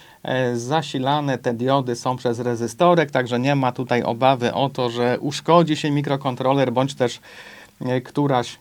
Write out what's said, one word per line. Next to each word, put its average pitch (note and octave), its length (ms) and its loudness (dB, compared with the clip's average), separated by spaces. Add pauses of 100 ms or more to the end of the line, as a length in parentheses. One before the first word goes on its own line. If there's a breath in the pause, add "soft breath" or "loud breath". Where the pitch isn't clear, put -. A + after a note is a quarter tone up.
(220 loud breath)
E, B2+ 340 -2
zasilane C#3 800 -2
te B2 160 -2
diody B2 420 0
są B2+ 200 -4
przez A#2+ 240 -4
rezystorek, B2 680 2
także B2 300 0
nie C#3+ 140 2
ma C3 180 2
tutaj B2 300 -2
obawy A#2+ 520 2
o C3+ 140 0
to, B2 220 -4
że A#2+ 300 0
uszkodzi D#3 560 2
się D3+ 140 -2
mikrokontroler C#3 800 0
bądź C3 220 0
też, - 260 -2 (600 loud breath)
e, B2+ 200 -2
któraś C3 600 -2